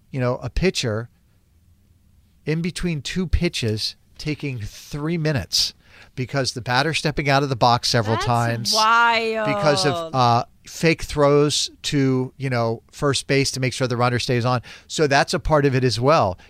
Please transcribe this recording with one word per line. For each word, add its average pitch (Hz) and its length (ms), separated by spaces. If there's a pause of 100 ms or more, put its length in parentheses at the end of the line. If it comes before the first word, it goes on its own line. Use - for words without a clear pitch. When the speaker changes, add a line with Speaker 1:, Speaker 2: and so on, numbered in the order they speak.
(100)
Speaker 1:
you 131 100
know, 123 160
a 120 140
pitcher 120 580 (1400)
in 160 160
between 165 400
two 185 240
pitches 117 680 (200)
taking 139 440
three 151 580
minutes 151 560 (400)
because 131 380
the 123 80
batter's 135 380
stepping 147 300
out 139 140
of 143 60
the 131 80
box 120 320
several 113 280
Speaker 2:
That's 107 100
Speaker 1:
times 117 480
Speaker 2:
wild. 226 720
Speaker 1:
because 202 400
of, 160 280
uh, 120 300 (220)
fake - 360
throws 147 680 (120)
to, 131 540
you 135 140
know, 117 400
first 139 360
base 139 260
to 131 80
make 127 120
sure 131 140
the 120 100
runner 120 220
stays 120 260
on. 123 160 (260)
So 156 200
that's 143 280
a 175 60
part 151 260
of 131 80
it 127 100
as 113 160
well. 127 380 (120)